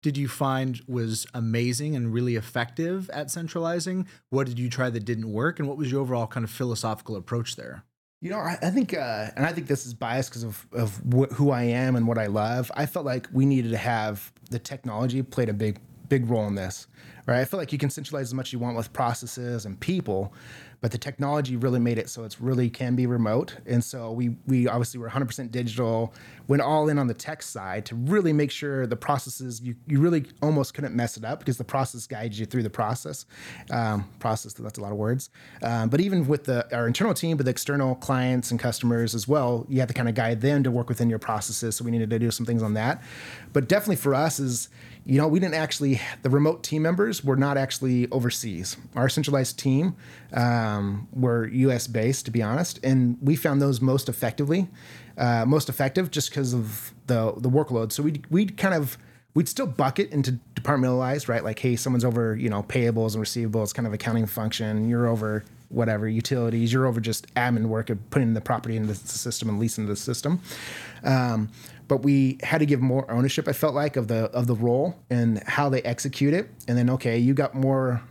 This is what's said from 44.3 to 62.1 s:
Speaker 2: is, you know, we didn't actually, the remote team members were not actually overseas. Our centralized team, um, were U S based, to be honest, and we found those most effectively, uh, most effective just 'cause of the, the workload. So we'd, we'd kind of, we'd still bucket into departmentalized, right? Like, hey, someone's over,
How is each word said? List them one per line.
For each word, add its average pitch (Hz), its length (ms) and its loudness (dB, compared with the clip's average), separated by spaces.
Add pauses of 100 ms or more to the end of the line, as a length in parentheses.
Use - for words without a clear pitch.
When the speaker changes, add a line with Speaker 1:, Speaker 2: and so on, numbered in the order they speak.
Speaker 2:
is, 127 280 -2 (380)
you 131 120 4
know, 147 100 4
we 156 120 4
didn't 170 160 0
actually, 147 460 0 (220)
the 131 60 2
remote 147 340 4
team 156 180 -2
members 180 420 2
were 135 120 4
not 139 220 2
actually 127 540 0
overseas. 113 640 -2 (200)
Our 123 140 4
centralized 139 500 0
team, 143 360 2 (380)
um, 107 800 0
were 117 340 2
U 131 240 4
S 117 160 -2
based, 117 380 0
to 117 60 -6
be 117 100 2
honest, 127 420 0
and 127 380 4
we 143 140 4
found 139 260 2
those 135 200 2
most 135 280 2
effectively, 147 580 0 (500)
uh, 120 280 2
most 147 240 4
effective 143 400 0
just - 240 -4
'cause 131 200 0
of 110 400 -4 (140)
the, 113 300 2
the 123 120 0
workload. 123 420 2
So - 100 -4
we'd, 147 300 0
we'd 190 260 2
kind 190 160 2
of, 147 240 -2 (380)
we'd 165 140 4
still 269 180 -2
bucket 143 440 0
into 127 280 0 (160)
departmentalized, 127 720 2
right? 113 160 0
Like, 107 160 -4
hey, 123 160 2
someone's 123 300 2
over, 113 300 2